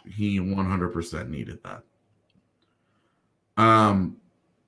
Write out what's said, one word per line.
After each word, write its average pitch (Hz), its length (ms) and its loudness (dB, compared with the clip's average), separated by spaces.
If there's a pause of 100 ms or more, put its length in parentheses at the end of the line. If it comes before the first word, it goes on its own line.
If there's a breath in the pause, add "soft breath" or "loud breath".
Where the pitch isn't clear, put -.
He 101 340 -2
one 95 280 -2
hundred 92 240 -2
percent 80 400 -8
needed - 340 -10
that. 50 180 -16 (1700)
Um, 107 600 4 (520)